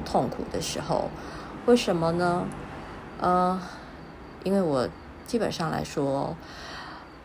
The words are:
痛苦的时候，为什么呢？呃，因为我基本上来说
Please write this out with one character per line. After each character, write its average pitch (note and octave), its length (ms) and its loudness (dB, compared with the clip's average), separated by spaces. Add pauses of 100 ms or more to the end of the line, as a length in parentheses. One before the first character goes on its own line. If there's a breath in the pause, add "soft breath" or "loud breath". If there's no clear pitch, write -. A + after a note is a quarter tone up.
痛 C#3 240 2
苦 - 240 -4
的 - 80 0
时 - 200 -4
候， D#3 280 0 (580 loud breath)
为 A#3+ 100 10
什 A3 200 4
么 E3 160 4
呢？ F3 340 2 (720 loud breath)
呃， F3+ 420 4 (840 loud breath)
因 F#3 80 2
为 G3 100 6
我 C#3 260 4 (380)
基 - 100 0
本 G#3 140 4
上 E3+ 180 0
来 D3 140 0
说 C#3+ 540 0 (880 loud breath)